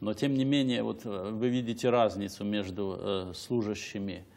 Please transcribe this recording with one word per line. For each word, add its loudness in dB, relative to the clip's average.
Но, -2
тем 0
не 2
менее, 4
вот, -4
э, -4
вы 0
видите 2
разницу 2
между, -2
э, -2
служащими, -4